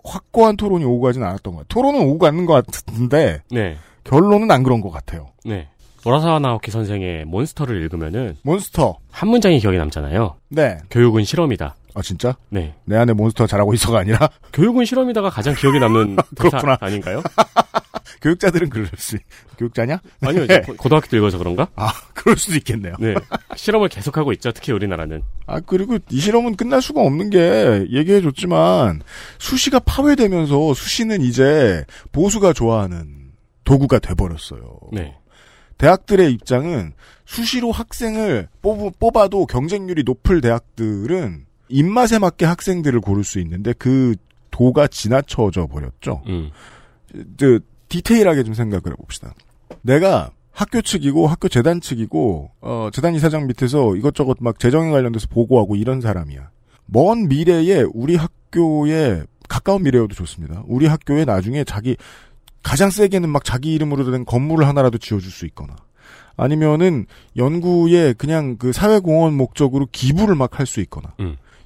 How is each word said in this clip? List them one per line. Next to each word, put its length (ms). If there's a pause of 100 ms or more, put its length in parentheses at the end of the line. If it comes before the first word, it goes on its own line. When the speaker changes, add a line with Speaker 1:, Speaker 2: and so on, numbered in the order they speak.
Speaker 1:
확고한 540
토론이 280
오고 180
가진 200
않았던 320
것 60
같아요. 80
토론은 320
오고 180
가는 280
것 200
같은데 840
Speaker 2:
네. 260 (260)
Speaker 1:
결론은 480
안 140
그런 160
것 100
같아요. 380 (160)
Speaker 2:
네. 240 (360)
우라사와 360
나오키 320
선생의 540
몬스터를 560
읽으면은 600
Speaker 1:
몬스터. 540 (140)
Speaker 2:
한 180
문장이 320
기억에 160
남잖아요. 580 (140)
Speaker 1:
네. 300 (120)
Speaker 2:
교육은 340
실험이다. 520 (180)
Speaker 1:
아, 80
진짜? 340 (120)
Speaker 2:
네. 260 (100)
Speaker 1:
"내 120
안에 160
몬스터가 340
자라고 280
있어"가 240
아니라? 300 (240)
Speaker 2:
"교육은 320
실험이다"가 460
가장 240
기억에 240
남는 380 (100)
Speaker 1:
<laughs> 100
Speaker 2:
대사 220
Speaker 1:
그렇구나. 220
Speaker 2:
아닌가요? 440
Speaker 1:
<laughs> 80 (920)
교육자들은 460
그럴 180 (120)
수 180
있-, 60 (340)
교육자냐? 440 (200)
Speaker 2:
아니요, 200
Speaker 1:
네. 160
Speaker 2:
이제 40
고-, 160
고등학교 320
때 80
읽어서 220
그런가? 360
Speaker 1:
아, 160 (140)
<laughs> 80
그럴 240
수도 200
있겠네요. 420
Speaker 2:
네. 160 (420)
실험을 320
계속하고 460
있죠, 180
특히 200
우리나라는. 500 (240)
Speaker 1:
아, 140
그리고 360 (140)
이 100
실험은 360
끝날 260
수가 180
없는 300
게 600
얘기해줬지만 1120 (360)
수시가 420
파괴되면서 920
수시는 480
이제 640 (280)
보수가 400
좋아하는 800 (340)
도구가 360
돼버렸어요. 800 (140)
Speaker 2:
네. 240 (640)
Speaker 1:
대학들의 540
입장은 600 (320)
수시로 480
학생을 760 (120)
뽑-, 380
뽑아도 480
경쟁률이 560
높을 400
대학들은 1040 (240)
입맛에 480
맞게 260
학생들을 560
고를 240
수 160
있는데 380
그 360 (360)
도가 380
지나쳐져 800
버렸죠. 580
Speaker 2:
음. 240 (880)
Speaker 1:
저, 200 (300)
디테일하게 560
좀 100
생각을 380
해봅시다. 420 (480)
내가 480 (220)
학교 280
측이고 460
학교 220
재단 320
측이고, 720 (100)
어, 320
재단 240
이사장 320
밑에서 480
이것저것 440
막 200
재정에 320
관련돼서 360
보고하고 480
이런 240
사람이야. 500 (360)
먼 420
미래에 640
우리 220
학교에, 1080 (260)
가까운 360
미래여도 300
좋습니다. 520
우리 200
학교에 380
나중에 400
자기, 320 (680)
가장 280
세게는 380
막 160
자기 300
이름으로 360
된 140
건물을 440
하나라도 300
지어줄 340
수 140
있거나, 280 (640)
아니면은 720 (300)
연구에 760
그냥 440
그 160
사회공헌 640
목적으로 560
기부를 460
막 240
할 60
수 160
있거나, 360
Speaker 2:
음. 180 (300)